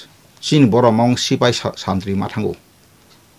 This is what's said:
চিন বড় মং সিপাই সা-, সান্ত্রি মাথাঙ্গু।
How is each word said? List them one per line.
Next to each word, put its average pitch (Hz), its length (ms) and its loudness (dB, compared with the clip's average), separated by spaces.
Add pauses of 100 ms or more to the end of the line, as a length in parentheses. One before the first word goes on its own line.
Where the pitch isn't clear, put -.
(420)
চিন 139 300 4
বড় 120 180 4
মং 120 260 2
সিপাই 127 380 0
সা-, - 240 -8
সান্ত্রি 95 360 -4
মাথাঙ্গু। 98 400 -6 (840)